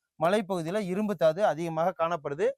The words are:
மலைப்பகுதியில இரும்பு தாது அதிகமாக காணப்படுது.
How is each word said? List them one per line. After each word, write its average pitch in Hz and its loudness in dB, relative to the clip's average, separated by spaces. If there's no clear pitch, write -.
மலைப்பகுதியில 180 0
இரும்பு 202 -2
தாது 160 2
அதிகமாக 165 0
காணப்படுது. 165 -2